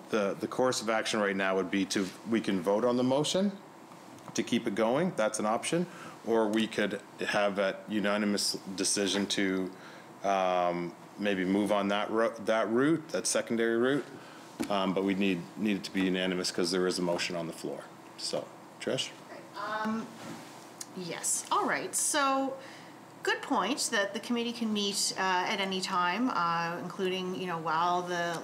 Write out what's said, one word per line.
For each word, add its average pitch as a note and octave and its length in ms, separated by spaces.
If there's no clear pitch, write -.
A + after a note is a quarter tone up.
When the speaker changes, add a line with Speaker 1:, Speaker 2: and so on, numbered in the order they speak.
Speaker 1:
the, G2 300
the A2 80
course B2+ 340
of G#2+ 80
action A2 300
right G2 160
now F#2+ 220
would F#2 120
be G2 180
to, G2 200
we A2 80
can G2 220
vote G2+ 240
on B2 100
the B2+ 80
motion D3+ 480
to A#2 100
keep A#2 240
it G2+ 80
going, B2+ 400
that's G#2+ 240
an G#2+ 80
option, E3 400
or A2 200
we A2 200
could G#2 320
have G2+ 300
a F#2+ 180
unanimous G#2 680
decision G2 500
to, F#2+ 460
um, F2+ 720
maybe G2+ 260
move G2 280
on G2+ 160
that G2+ 240
ro-, A2+ 220
that A2 240
route, C#3+ 400
that F#2 160
secondary A2+ 520
route, C3 280
um, F#2+ 240
but F#2+ 100
we G2 120
need, F#2+ 260
need G#2 200
it F2 80
to - 60
be G2 100
unanimous F#2 500
'cause F2+ 180
there F#2 160
is F2+ 140
a - 20
motion F2 340
on E2 120
the D#2+ 60
floor. C#2+ 260
So, - 280
Trish? - 300
Speaker 2:
Um, A3 480
yes, - 560
all G4 140
right, D3+ 300
so C4+ 580
good A#4 180
point G#3 500
that G3+ 220
the A3+ 60
committee A#3 340
can A#3 180
meet, G3+ 460
uh, - 40
at F#3+ 380
any F#3+ 220
time, F#3 480
uh, E3+ 540
including, F#3 500
you F#3 140
know, E3+ 100
while E3+ 460
the E3+ 400